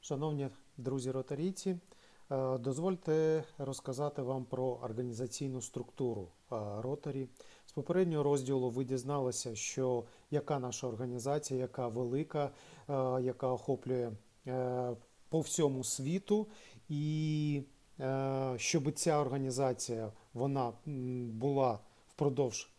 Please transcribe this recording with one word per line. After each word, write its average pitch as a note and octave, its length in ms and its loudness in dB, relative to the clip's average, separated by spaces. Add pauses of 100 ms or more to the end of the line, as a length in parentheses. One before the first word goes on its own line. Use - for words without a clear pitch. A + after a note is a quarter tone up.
Шановні C#3+ 420 -2 (280)
друзі C3 340 -2
ротарійці, E3 640 -2 (540)
е, C3 260 2
дозвольте D#3 840 2 (140)
розказати C3+ 640 -4
вам C3 240 -2
про B2+ 200 0
організаційну B2 960 -4
структуру, A#2 680 -4 (240)
е, B2 40 -2 (260)
Ротарі. C3+ 460 -4 (380)
З - 60 -20
попереднього E3 520 2
розділу C3+ 460 4
ви B2 160 0
дізналися, B2+ 680 0
що B2 480 0 (280)
яка C#3+ 280 0
наша B2+ 280 -4
організація, B2+ 720 -2
яка B2 280 -2
велика, C3 580 0
е, - 480 -8 (280)
яка B2+ 300 0
охоплює, B2 600 0 (360)
е, B2 480 0 (340)
по D#3+ 100 2
всьому C#3 440 2
світу. F#3+ 640 0 (420)
І, D3+ 760 2 (360)
е, C3+ 580 0
щоб D3+ 340 2
ця D3+ 300 2
організація, B2+ 880 0 (220)
вона, B2+ 400 2 (140)
м, B2+ 440 -4
була B2+ 480 2 (280)
впродовж C#3 720 0